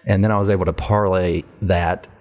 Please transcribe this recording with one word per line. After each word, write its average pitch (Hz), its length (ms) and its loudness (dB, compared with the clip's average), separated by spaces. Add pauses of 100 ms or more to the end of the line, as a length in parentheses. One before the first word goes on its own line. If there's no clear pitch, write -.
And 101 160 2
then 107 80 2
I 104 80 0
was 101 120 0
able 92 160 0
to 95 60 0
parlay 92 680 0 (200)
that 87 440 -2 (140)